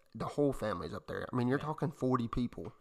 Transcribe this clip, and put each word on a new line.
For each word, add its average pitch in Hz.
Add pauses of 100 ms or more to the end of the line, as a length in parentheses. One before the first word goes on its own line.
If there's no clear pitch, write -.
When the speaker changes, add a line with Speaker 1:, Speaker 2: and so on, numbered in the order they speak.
(160)
Speaker 1:
the 110
whole 143
family's 90
up -
there. 98
I -
mean, 123
you're 135
Speaker 2:
Yeah. 143
Speaker 1:
talking 151
forty 127
people. 117